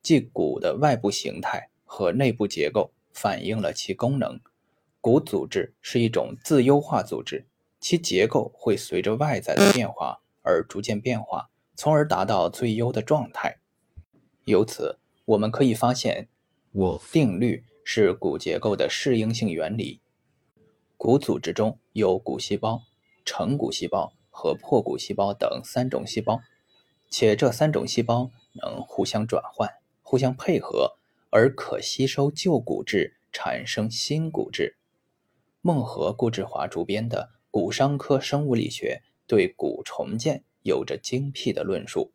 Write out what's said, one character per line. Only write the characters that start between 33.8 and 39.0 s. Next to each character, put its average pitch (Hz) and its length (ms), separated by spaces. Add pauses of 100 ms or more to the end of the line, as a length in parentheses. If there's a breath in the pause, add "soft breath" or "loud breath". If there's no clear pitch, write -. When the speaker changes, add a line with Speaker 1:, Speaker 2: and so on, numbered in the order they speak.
Speaker 1:
新 156 400
骨 - 220
质。 - 260 (840)
孟 156 200
和 107 300
顾 117 160
志 101 140
华 76 240
主 85 180
编 107 240
的 - 220 (180)
《骨 101 220
伤 139 260
科 135 220
生 143 260
物 127 100
力 110 140
学》 - 320 (260)